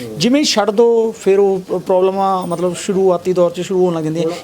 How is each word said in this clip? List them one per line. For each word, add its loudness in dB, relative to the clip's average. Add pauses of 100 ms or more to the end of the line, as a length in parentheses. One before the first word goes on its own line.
(180)
ਜਿਵੇਂ 2
ਹੀ 2
ਛੱਡ 0
ਦਿਓ 2
ਫਿਰ 2
ਉਹ 0
ਪ੍ਰੋਬਲਮਾਂ 0
ਮਤਲਬ -4
ਸ਼ੁਰੂਆਤੀ 0
ਦੌਰ 2
'ਚ -10
ਸ਼ੁਰੂ 0
ਹੋਣ 0
ਲੱਗ -4
ਜਾਂਦੀਆਂ। -2 (200)